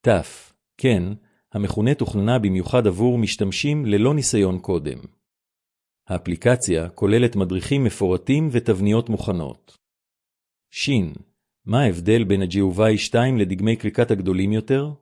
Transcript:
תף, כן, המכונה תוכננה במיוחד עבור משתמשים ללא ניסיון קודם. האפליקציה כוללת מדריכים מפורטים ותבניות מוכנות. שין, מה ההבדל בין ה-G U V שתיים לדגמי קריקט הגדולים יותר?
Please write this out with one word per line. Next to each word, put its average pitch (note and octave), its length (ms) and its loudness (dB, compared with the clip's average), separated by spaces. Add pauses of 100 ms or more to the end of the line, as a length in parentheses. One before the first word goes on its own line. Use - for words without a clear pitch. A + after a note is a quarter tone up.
תף, - 500 -2 (240)
כן, A2 260 2 (480)
המכונה G#2 420 0
תוכננה A#2 460 0
במיוחד G#2 480 0
עבור A2+ 300 2
משתמשים A#2 680 -2
ללא G#2+ 280 4
ניסיון G2+ 460 0
קודם. D2+ 380 -4 (1080)
האפליקציה F2 800 0
כוללת A#2 460 0
מדריכים F#2+ 480 0
מפורטים A#2 680 0
ותבניות A2 580 0
מוכנות. F2 680 -6 (960)
שין, G2+ 420 -2 (520)
מה A2+ 160 0
ההבדל G#2 420 2
בין G2 180 2
ה-G F2+ 120 -4
U F#2+ 240 2
V A2 200 4
שתיים A#2+ 400 0
לדגמי G2 380 0
קריקט A2+ 360 -2
הגדולים F#2+ 400 0
יותר? C3+ 400 -2 (100)